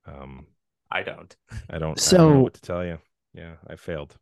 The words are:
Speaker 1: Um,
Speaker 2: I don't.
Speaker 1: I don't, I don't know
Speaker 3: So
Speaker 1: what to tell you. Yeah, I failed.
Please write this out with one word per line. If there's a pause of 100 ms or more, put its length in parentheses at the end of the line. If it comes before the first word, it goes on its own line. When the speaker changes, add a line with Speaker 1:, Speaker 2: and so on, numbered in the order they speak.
Speaker 1:
Um, (460)
Speaker 2:
I
don't. (160)
Speaker 1:
I
don't,
I
don't
know
Speaker 3:
So
Speaker 1:
what
to
tell
you. (340)
Yeah, (140)
I
failed.